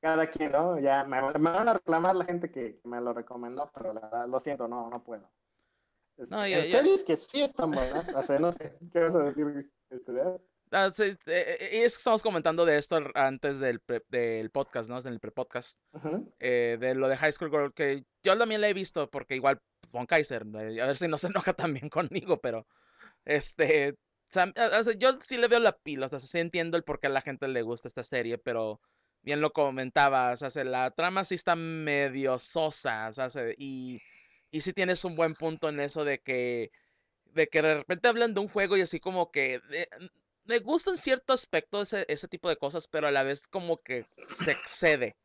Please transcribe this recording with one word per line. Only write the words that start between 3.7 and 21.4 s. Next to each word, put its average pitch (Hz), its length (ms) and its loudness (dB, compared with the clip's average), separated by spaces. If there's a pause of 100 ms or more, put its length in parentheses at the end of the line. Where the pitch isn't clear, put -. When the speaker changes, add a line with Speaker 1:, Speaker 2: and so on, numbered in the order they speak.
Speaker 1:
pero 113 180 -8
la 110 80 -10
verdad, 117 260 -6
lo 127 120 -2
siento, 131 280 -6
no, 117 220 -8
no 117 140 -12
puedo. 107 260 -16 (880)
Este, 131 160 -14
Speaker 2:
No, 208 140 -2
yo, 185 120 2
Speaker 1:
en 151 60 0
Speaker 2:
yo 175 60 -2
Speaker 1:
series 349 320 4
que - 140 0
sí - 240 -4
están 165 300 -2
buenas, 139 420 -2
o 135 100 0
sea, 139 160 0
no 170 120 4
sé, 156 260 -10 (160)
¿qué 170 80 2
vas 165 140 2
a 170 80 6
decir, 143 460 -2 (200)
este, 127 220 -12
de 170 280 -2 (320)
Speaker 2:
Ah, 196 240 2
sí, 214 80 2
eh, 196 220 -2
eh, 175 440 -2 (140)
es 233 100 6
que - 60 -14
estamos 220 240 2
comentando 170 420 4
de 151 120 6
esto 147 180 0
al, 143 180 0
antes 135 460 2
del 123 220 0
pre-, 117 280 -4
del 113 400 0
podcast, 127 400 -4
¿no? 123 100 -8
En 127 80 -12
el 117 120 -8
pre-podcast, - 600 -8 (140)
Speaker 1:
Ujú. 156 460 -6
Speaker 2:
eh, 120 400 2
de 127 160 0
lo 131 120 2
de 131 100 2
High 151 160 2
School 156 180 -6
Girl, 143 220 0
que 143 300 -2 (200)
yo 190 140 6
también 220 240 2
la 208 80 4
he 202 40 2
visto, 175 360 -4
porque 135 260 -6
igual, 131 240 4 (200)
pues, - 120 -20
Von 120 160 -6
Kaiser, 139 380 2
¿no? 107 140 -12
A 110 40 -6
ver 117 340 0
si 175 100 -2
no 156 100 0
se 175 100 -4
enoja 165 300 0